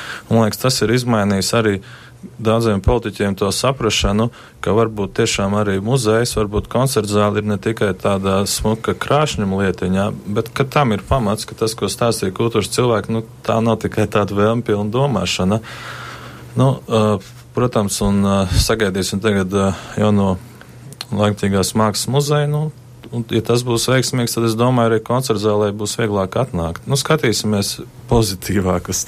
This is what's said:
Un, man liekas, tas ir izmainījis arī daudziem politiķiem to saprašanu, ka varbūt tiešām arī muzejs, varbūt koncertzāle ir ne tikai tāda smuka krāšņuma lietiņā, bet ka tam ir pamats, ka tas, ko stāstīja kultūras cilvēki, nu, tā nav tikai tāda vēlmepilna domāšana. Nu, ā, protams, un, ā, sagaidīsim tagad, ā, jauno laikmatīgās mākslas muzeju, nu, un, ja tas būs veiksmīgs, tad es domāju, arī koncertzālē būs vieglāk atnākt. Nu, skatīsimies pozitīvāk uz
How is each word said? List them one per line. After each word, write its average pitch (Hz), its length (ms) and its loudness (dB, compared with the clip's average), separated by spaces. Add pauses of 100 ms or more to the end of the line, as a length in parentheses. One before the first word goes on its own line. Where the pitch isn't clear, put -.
(300)
Un, 117 100 4
man 110 80 4
liekas, - 160 -4
tas 131 180 0
ir 107 160 4
izmainījis 104 640 2
arī 107 160 4 (460)
daudziem 110 600 0
politiķiem 101 540 0
to 98 160 0
saprašanu, 113 760 0 (320)
ka 95 140 0
varbūt 107 420 0
tiešām 104 400 0
arī 101 240 2
muzejs, 117 560 2
varbūt 104 340 -2
koncertzāle 104 720 2
ir 104 80 -2
ne 104 80 0
tikai 110 400 0
tāda 98 520 0
smuka 110 440 -2
krāšņuma 107 720 0
lietiņā, 95 440 0 (280)
bet 113 180 -2
ka 135 120 0
tam 131 300 2
ir 95 120 -6
pamats, 113 420 0
ka - 80 -14
tas, 110 200 -2
ko 101 120 -2
stāstīja 107 460 -2
kultūras 113 380 0
cilvēki, 117 420 2
nu, 113 80 -2 (220)
tā 110 160 0
nav 113 200 2
tikai 104 300 0
tāda 101 260 0
vēlmepilna 107 560 2
domāšana. 107 680 0 (960)
Nu, 127 100 6 (180)
ā, 110 200 2 (500)
protams, 117 500 0
un, 101 160 2
ā, 98 140 4 (140)
sagaidīsim 98 760 0
tagad, 98 300 2
ā, 98 180 2 (260)
jauno 101 380 4 (720)
laikmatīgās 101 680 0
mākslas 110 360 0
muzeju, 147 400 0
nu, 151 100 -2 (480)
un, 117 240 -6
ja 113 100 2
tas 120 220 0
būs 117 240 0
veiksmīgs, 127 480 0
tad 117 100 2
es 110 120 0
domāju, 120 340 4
arī 110 100 2
koncertzālē 107 720 0
būs 104 260 -6
vieglāk 101 400 0
atnākt. 85 480 -4
Nu, 135 120 0
skatīsimies 107 800 0 (320)
pozitīvāk 95 840 0
uz - 140 -4